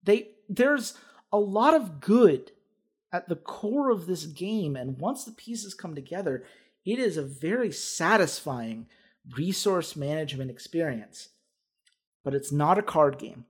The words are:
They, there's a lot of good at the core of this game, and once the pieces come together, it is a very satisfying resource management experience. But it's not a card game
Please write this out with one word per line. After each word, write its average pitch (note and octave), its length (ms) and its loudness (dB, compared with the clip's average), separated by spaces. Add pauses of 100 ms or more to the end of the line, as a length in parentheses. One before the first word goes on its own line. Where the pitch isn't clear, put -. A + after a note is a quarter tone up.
They, G#3+ 280 2 (180)
there's B3 460 2 (360)
a G#3 80 4
lot G#3 340 4
of F#3 280 0
good G3+ 500 6 (600)
at F3 180 -6
the E3 80 -2
core C4 520 -2
of G3 160 2
this E3+ 200 -4
game, E3+ 500 -4
and C3 240 -8
once G#3 240 -4
the A3 80 -16
pieces A3 420 -12
come D#3+ 220 -12
together, C#3+ 480 -6 (420)
it A#3 140 -2
is G#3+ 160 0
a D#3 80 -4
very F3 480 -4
satisfying C#3 1160 -2 (500)
resource F3+ 580 -2
management C#3 560 -6
experience. B2+ 800 -6 (920)
But C3+ 120 -2
it's C#3 160 -4
not D3+ 260 4
a G#3 60 0
card D3 340 4
game - 320 -16